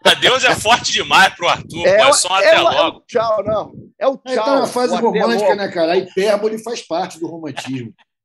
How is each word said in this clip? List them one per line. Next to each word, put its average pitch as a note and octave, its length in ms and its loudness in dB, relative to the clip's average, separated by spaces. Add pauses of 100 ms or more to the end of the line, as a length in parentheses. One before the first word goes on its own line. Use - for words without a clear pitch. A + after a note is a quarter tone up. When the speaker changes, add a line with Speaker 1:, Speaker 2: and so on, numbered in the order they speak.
Speaker 1:
<laughs> F#3+ 80 4
Speaker 2:
Adeus A3 320 2
é A#3+ 120 2
forte A#3 360 0
demais E3+ 440 2
pro E3+ 120 -4
Arthur, D#3+ 400 -2
Speaker 3:
É, F#3+ 100 4
Speaker 2:
pô, A3 120 6
é D4 40 6
só F3+ 200 0
um - 40 2
Speaker 3:
é G3 100 2
Speaker 2:
até D#4+ 80 6
Speaker 3:
o, - 20 4
é - 40 4 (100)
o C#3+ 120 2
Speaker 2:
logo. - 240 -4
Speaker 3:
tchau, A3 360 -2
não. G#3 300 -6 (260)
É A#3+ 80 -2
o C4+ 180 -2
Speaker 1:
É, B3+ 100 -6
tá G#3+ 80 -2
Speaker 3:
tchau, C4+ 160 0
Speaker 1:
na A#3+ 80 -2
fase B3 260 -2
Speaker 3:
o A#3 40 0
até A3+ 80 -2 (160)
Speaker 1:
romântica, A3+ 280 0
Speaker 3:
logo. G#3 60 2
Speaker 1:
né, G3 160 -6
cara? E3 220 0
A F#3+ 40 2
hipérbole G3+ 600 -2
faz A#3 240 -10
parte F3 380 -8
do D#3+ 80 -8
romantismo. C3+ 680 -10 (320)